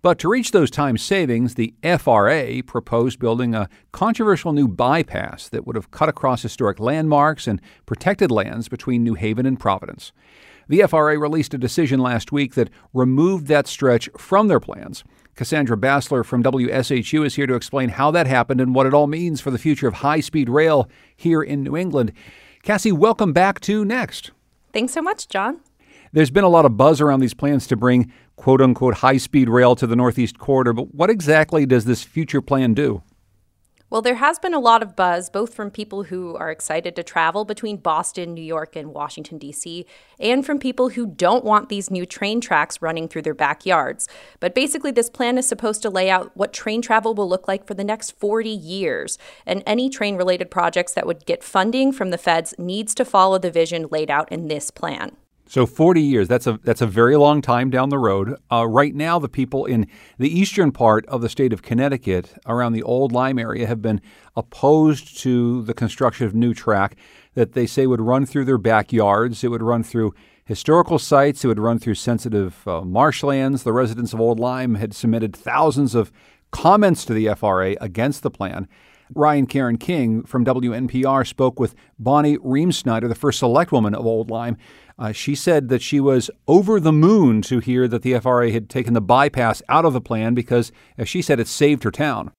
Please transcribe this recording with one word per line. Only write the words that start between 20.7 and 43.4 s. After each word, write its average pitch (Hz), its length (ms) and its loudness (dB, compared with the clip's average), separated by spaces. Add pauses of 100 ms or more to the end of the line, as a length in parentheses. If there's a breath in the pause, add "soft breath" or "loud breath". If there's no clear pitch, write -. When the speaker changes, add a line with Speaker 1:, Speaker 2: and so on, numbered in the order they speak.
Speaker 1:
here 160 260 0
in 143 200 -6
New 135 120 -6
England. 147 380 -2 (480 loud breath)
Cassie, 208 300 0
welcome 202 400 2
back 190 300 2
to 208 240 -2
Next. 226 460 -6 (420)
Speaker 2:
Thanks 240 180 -2
so 330 100 -4
much, 381 280 -6
John. 226 320 -4 (500 soft breath)
Speaker 1:
There's 147 200 4
been 196 120 4
a 175 60 6
lot 165 160 6
of 120 100 4
buzz 139 240 4
around 143 220 4
these 120 120 0
plans 143 340 -2
to 110 100 0
bring 123 340 2 (240 loud breath)
quote-unquote 131 600 4
high-speed 131 520 2
rail 123 280 6
to 123 120 -2
the 117 80 0
Northeast 123 440 0
Corridor, 127 340 2
but 120 200 -6
what 165 160 2
exactly 156 560 4
does 127 200 4
this 120 180 0
future 151 380 -4
plan 131 320 0
do? 120 280 0 (880)
Speaker 2:
Well, 220 120 -2
there 247 120 0
has 285 220 0
been 359 160 -4
a 302 60 0
lot 226 240 4
of 196 120 -12
buzz, 180 360 -2
both 220 220 -4
from 202 180 -10
people 202 320 -10
who 180 320 -10
are 160 160 -8
excited 165 440 -6
to 175 80 -8
travel 170 400 -2
between 208 340 -8
Boston, 170 580 -4
New 165 60 -14
York, 160 340 -8
and 151 180 -14
Washington, 147 460 -12
D 143 120 -16
C, 170 360 -14 (320 soft breath)
and 262 260 0
from 285 140 -4
people 254 300 -2
who 240 180 -6
don't 180 360 0
want 208 260 0
these 196 200 -8
new 180 160 -6
train 208 340 -6
tracks 165 440 -2
running 165 240 -6
through 156 160 -10
their 156 100 -4
backyards. 147 760 -2 (320 loud breath)